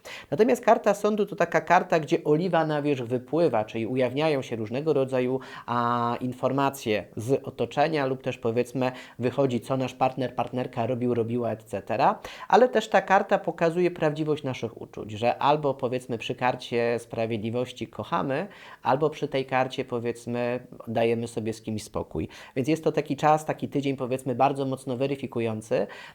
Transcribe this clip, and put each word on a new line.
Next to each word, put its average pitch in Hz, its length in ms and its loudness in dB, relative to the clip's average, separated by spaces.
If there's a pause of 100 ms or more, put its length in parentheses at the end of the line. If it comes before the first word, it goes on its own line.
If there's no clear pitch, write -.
(300)
Natomiast 240 340 4
karta 220 300 6
sądu 208 320 0
to - 100 -8
taka 233 240 2
karta, 180 400 4
gdzie 156 240 0
oliwa 160 420 4
na 151 160 0
wierzch 139 220 0
wypływa, 123 600 2
czyli 113 220 -4
ujawniają 131 560 0
się 127 140 -6
różnego 120 360 -2
rodzaju, 131 480 2 (260)
a, 120 540 0
informacje 127 840 0 (120)
z 123 280 0
otoczenia 143 640 0
lub 131 160 -4
też, 127 160 -4
powiedzmy, 123 540 0 (260)
wychodzi, 120 420 2
co - 160 -2
nasz 131 180 -2
partner, 131 400 0
partnerka 123 520 -2
robił, 123 280 0
robiła, 117 380 0
et 107 120 -8 (100)
cetera. 127 440 2 (300)
Ale 220 200 8
też 220 200 0
ta 196 120 4
karta 196 380 2
pokazuje 170 520 2
prawdziwość 151 520 0
naszych 120 400 -6
uczuć, 98 280 -12
że 113 280 0
albo, 143 360 2
powiedzmy, 127 440 -4
przy - 160 -6
karcie 120 640 0
sprawiedliwości 113 880 -4
kochamy, 151 600 -2 (360)
albo 147 280 2
przy 151 180 -6
tej 135 180 -2
karcie, 131 380 0
powiedzmy, 120 840 -4 (220)
dajemy 117 400 0
sobie 113 240 -4
z 107 100 -10
kimś 107 200 -6
spokój. - 460 -6 (280)
Więc 131 120 -2
jest 160 160 0
to 156 80 2
taki 147 240 -2
czas, 151 280 4
taki 147 240 -4
tydzień, 139 280 -2
powiedzmy, 131 380 -2
bardzo 135 320 2
mocno 131 300 -4
weryfikujący. 123 880 -2 (280)